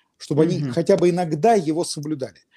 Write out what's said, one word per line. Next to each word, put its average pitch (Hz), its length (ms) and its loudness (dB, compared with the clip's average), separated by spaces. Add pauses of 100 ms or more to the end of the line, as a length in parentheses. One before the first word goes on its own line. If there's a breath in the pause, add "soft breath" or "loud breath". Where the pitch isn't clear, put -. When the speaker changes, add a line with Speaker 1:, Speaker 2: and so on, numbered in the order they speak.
(180)
Speaker 1:
чтобы 151 260 0
они 160 180 0
Speaker 2:
Мгм. 139 100 -4
Speaker 1:
хотя 165 240 2
бы 175 140 4
иногда 170 460 2
его 160 280 0
соблюдали. 147 540 -8 (200 soft breath)